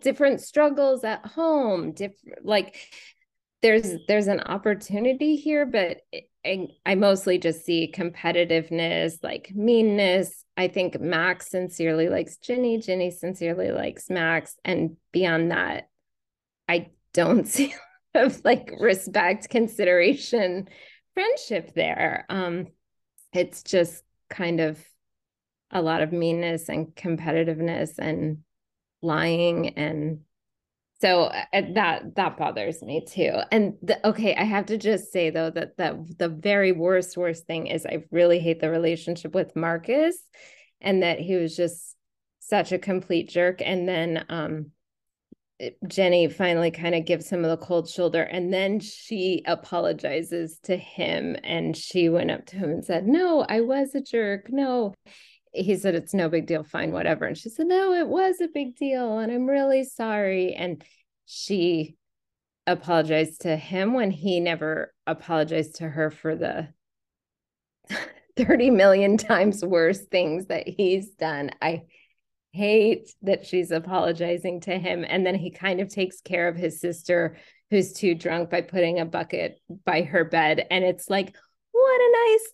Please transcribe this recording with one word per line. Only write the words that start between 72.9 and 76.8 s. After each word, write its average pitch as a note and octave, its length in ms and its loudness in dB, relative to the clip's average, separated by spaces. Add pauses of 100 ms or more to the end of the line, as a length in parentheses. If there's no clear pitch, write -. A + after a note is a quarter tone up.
that - 240 0
she's F3 260 -2
apologizing F3 920 -2
to F#3 160 -4
him. F3 280 -4
And F#3 200 0
then F3+ 100 0
he F#3 160 -4
kind F#3 300 -4
of G3 80 -6
takes F#3 320 -6
care F3 260 -2
of E3+ 80 -2
his E3 240 -4
sister E3+ 560 -2 (340)